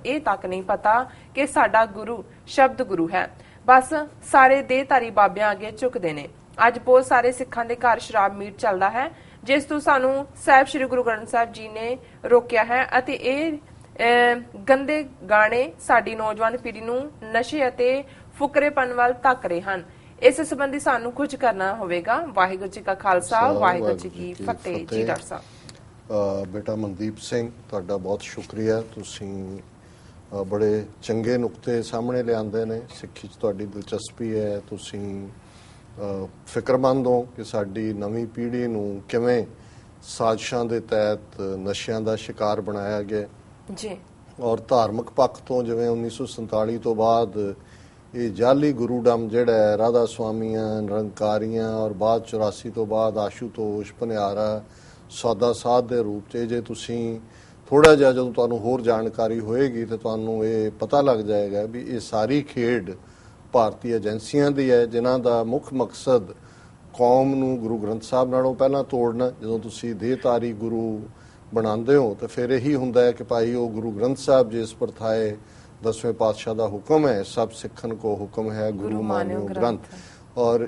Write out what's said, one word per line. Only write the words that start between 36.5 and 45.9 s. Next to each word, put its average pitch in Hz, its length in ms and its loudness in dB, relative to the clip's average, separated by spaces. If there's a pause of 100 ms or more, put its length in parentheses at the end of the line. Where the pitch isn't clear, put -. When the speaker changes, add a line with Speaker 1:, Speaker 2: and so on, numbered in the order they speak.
Speaker 2:
ਹੋ 123 140 2
ਕਿ 120 220 -12
ਸਾਡੀ 107 500 -4
ਨਵੀਂ 104 340 -6
ਪੀੜ੍ਹੀ 120 400 -6
ਨੂੰ 101 420 -6
ਕਿਵੇਂ 120 360 0 (580)
ਸਾਜ਼ਿਸ਼ਾਂ 117 640 -2
ਦੇ 113 140 -2
ਤਹਿਤ 104 640 -2
ਨਸ਼ਿਆਂ 98 600 -6
ਦਾ 110 140 -2
ਸ਼ਿਕਾਰ 107 460 -4
ਬਣਾਇਆ 104 420 -4
ਗਿਆ। 104 240 -4 (460)
Speaker 1:
ਜੀ। 190 240 -10 (420)
Speaker 2:
ਔਰ 117 280 0
ਧਾਰਮਿਕ 117 380 2
ਪੱਖ - 420 0
ਤੋਂ 127 160 -2
ਜਿਵੇਂ 117 260 -2
ਉੱਨੀ 117 200 -2